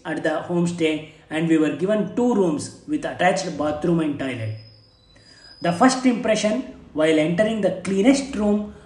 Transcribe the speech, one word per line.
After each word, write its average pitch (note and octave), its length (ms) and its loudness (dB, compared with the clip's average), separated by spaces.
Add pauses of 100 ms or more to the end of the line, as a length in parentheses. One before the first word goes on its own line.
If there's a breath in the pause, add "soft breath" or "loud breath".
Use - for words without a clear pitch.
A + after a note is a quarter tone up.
at D3+ 160 -8
the D#3 260 -2
homestay E3 640 -2 (220 loud breath)
and D#3+ 160 -2
we D#3+ 100 4
were D3+ 180 2
given F#3+ 400 -2
two B3 200 2
rooms D#3 520 0
with D3+ 180 -2
attached E3+ 520 0
bathroom D#3 440 0
and D3 180 -2
toilet. A2+ 360 -6 (1040 loud breath)
The E3+ 100 0
first B3+ 340 4
impression A#3 560 0 (320)
while D#3 240 2
entering G3+ 440 2
the F3+ 220 -2
cleanest G3+ 520 2
room G#3 400 0 (100)